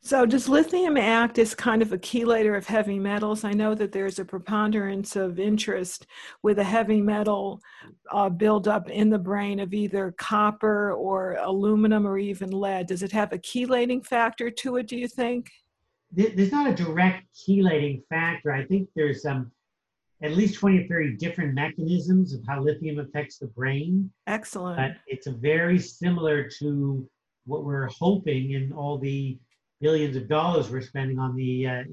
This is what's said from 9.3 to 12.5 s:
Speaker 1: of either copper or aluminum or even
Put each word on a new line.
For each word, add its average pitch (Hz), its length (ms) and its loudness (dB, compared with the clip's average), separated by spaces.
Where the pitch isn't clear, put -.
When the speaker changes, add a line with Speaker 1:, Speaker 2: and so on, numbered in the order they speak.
Speaker 1:
of 190 120 -6
either 196 460 -2
copper 208 760 0
or 185 480 -2
aluminum 214 680 4
or 196 120 -2
even 196 320 -4